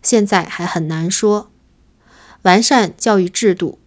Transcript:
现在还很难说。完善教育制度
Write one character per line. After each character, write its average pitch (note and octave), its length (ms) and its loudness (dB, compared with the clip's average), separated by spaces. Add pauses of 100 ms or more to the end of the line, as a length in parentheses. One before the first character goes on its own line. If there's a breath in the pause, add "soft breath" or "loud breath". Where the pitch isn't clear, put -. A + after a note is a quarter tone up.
现 G#3+ 240 2
在 F#3 200 0
还 - 200 -10
很 D#3+ 220 -4
难 E3 240 -4
说。 G#3 400 -2 (920 soft breath)
完 F#3+ 200 4
善 A3+ 320 0
教 G#3 240 0
育 F3+ 80 0
制 F#3+ 260 0
度 F3 340 -6